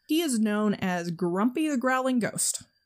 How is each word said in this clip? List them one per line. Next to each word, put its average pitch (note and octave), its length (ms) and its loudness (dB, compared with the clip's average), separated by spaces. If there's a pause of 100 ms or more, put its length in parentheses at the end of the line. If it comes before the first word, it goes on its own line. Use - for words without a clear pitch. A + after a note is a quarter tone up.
He D#4 140 2
is C4 180 2
known G#3 360 2
as F3 360 -2
Grumpy G3+ 580 0
the C#4+ 80 -2
Growling B3+ 420 0
Ghost. - 440 -2 (220)